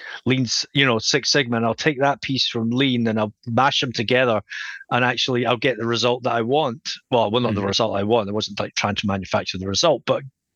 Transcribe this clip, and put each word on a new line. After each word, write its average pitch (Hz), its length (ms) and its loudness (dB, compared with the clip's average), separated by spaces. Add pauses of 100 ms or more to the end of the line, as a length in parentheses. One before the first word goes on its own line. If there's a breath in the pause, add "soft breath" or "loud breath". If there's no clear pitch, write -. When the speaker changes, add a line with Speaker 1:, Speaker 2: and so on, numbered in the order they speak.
(260 loud breath)
Speaker 1:
Lean's, 131 460 0
you 139 120 4
know, 120 140 4
Six - 320 0
Sigma, 120 260 0
and 113 80 0
I'll 113 80 2
take 131 280 -2
that 139 200 0
piece - 280 -2
from 113 220 -2
Lean, 123 360 2
and 110 140 0
I'll 107 120 -2 (140)
mash 127 340 2
'em 131 120 -2
together, 123 500 2 (480 loud breath)
and 123 140 2
actually 123 420 0
I'll 123 100 2
get 123 220 0
the 117 80 -4
result 120 380 0
that 123 80 -2
I 117 100 0
want." 131 460 -2 (240)
Well, 110 180 4
well, 120 100 2
not 113 140 0
the 101 60 0
Speaker 2:
Mm-hmm. 98 80 0
Speaker 1:
result 101 280 0
I 98 60 0
want. 104 260 2
I 101 40 -6
wasn't, 104 260 -4
like, 101 160 -6
trying 101 220 0
to - 100 -4
manufacture 98 500 -2
the 95 120 -6
result, 131 360 2
but 123 200 0 (320)